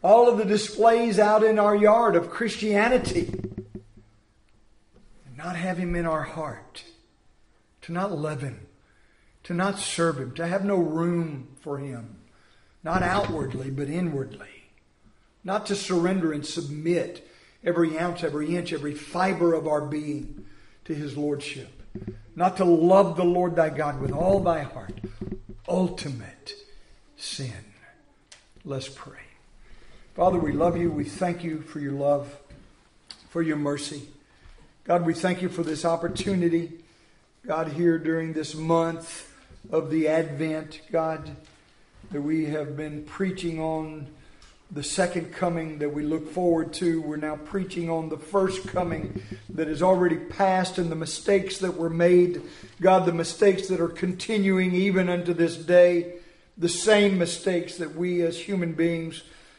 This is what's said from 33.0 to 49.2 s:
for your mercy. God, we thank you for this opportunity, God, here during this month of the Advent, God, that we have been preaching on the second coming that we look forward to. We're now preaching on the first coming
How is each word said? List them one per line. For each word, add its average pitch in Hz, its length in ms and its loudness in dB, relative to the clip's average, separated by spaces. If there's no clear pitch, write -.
for 170 120 -2
your 156 160 0
mercy. 143 460 -4
God, 175 240 2
we 165 80 0
thank 180 260 -2
you 180 80 -2
for 170 140 -4
this 156 220 -4
opportunity, 170 960 -2
God, 156 220 -2
here 165 280 2
during 160 340 -2
this 156 220 -6
month 165 800 -2
of 156 180 -2
the 156 180 0
Advent, 156 760 -2
God, 160 440 -2
that 143 100 -4
we 156 240 0
have 147 320 -6
been 151 280 -10
preaching 180 540 -4
on 156 460 -6
the 143 140 -10
second 175 500 -2
coming 160 460 -2
that 147 120 0
we 147 120 -4
look 156 280 -4
forward 165 420 0
to. 165 280 0
We're 151 140 -4
now 151 220 -6
preaching 180 520 -6
on 165 200 -2
the 156 80 -6
first 190 500 0
coming 170 520 -4